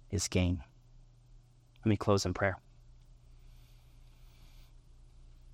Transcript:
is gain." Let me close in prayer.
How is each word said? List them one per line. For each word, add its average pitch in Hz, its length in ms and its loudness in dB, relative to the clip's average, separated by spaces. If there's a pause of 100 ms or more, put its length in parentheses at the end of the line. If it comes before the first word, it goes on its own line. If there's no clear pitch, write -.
(100)
is - 180 -2
gain." 90 360 0 (1120)
Let - 80 -4
me 107 100 4
close 101 280 2
in 90 100 -2
prayer. 95 260 -2 (3000)